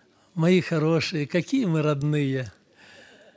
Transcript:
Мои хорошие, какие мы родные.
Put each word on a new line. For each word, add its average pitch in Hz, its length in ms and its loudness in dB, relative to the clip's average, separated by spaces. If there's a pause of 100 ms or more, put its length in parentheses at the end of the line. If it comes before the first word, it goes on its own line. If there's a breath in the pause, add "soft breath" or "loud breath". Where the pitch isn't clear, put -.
(340 soft breath)
Мои 175 260 4
хорошие, 156 680 0
какие 240 380 -2
мы 160 180 0
родные. 143 680 -2 (840 soft breath)